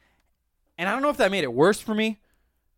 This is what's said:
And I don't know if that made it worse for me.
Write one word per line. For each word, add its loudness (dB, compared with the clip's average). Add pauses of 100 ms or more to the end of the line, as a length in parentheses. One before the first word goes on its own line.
(760)
And -6
I -2
don't -4
know 0
if -2
that 2
made -2
it -6
worse 4
for -6
me. -2 (580)